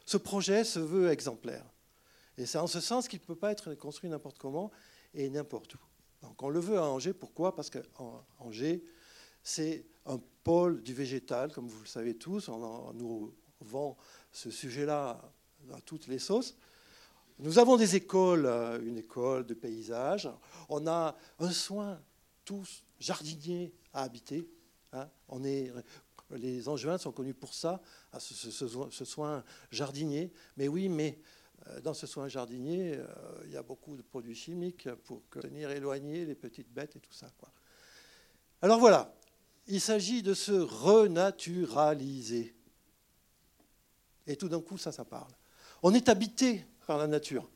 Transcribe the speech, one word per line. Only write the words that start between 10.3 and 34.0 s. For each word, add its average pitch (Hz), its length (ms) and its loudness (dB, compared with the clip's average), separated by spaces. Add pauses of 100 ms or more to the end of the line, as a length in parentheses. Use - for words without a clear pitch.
pôle 170 380 4
du 123 120 -10
végétal, 131 580 -4
comme 123 140 -10
vous 110 160 -14
le 110 60 -18
savez 117 260 -4
tous. 175 340 -8
On 117 140 -8
en, 117 320 -10
nous 113 400 -8 (260)
vend 127 360 -6 (340)
ce - 220 -12
sujet-là 143 680 -4 (540)
à 113 60 -16
toutes - 260 -14
les 127 140 -4
sauces. 233 360 -2 (840)
Nous 160 200 4
avons 247 160 12
des 208 180 6
écoles, 185 520 4
euh, 117 360 2
une 117 160 -6
école 127 480 -2
de 113 80 -8
paysage. 120 720 -4 (400)
On 151 200 -4
a 160 280 0 (220)
un 175 140 -2
soin 196 480 -4 (440)
tous 196 380 -12 (160)
jardinier 165 760 -6 (220)
à 139 80 -4
habiter. 135 460 -8 (440)
Hein. 131 140 -10 (220)
On 131 160 -8
est, 139 280 -4 (600)
les 127 360 -6
Angevins 147 300 -2
sont 147 140 -10
connus 131 220 -6
pour - 200 -16
ça, 180 260 -4 (320)
à 131 60 -12
ce, - 160 -14
ce, 113 160 -12
ce, 123 160 -8 (240)
ce - 140 -12
soin 147 400 -6 (260)
jardinier. 143 600 -4 (240)
Mais 139 100 0
oui, 180 220 0
mais, 151 320 -2 (480)
euh, - 120 -16
dans 147 140 -4
ce - 140 -12
soin 139 180 -8
jardinier, 131 680 -4
euh, - 120 -8 (380)
il 151 80 -16
y 139 40 -8
a 135 60 -8
beaucoup 143 340 -16
de 123 60 -14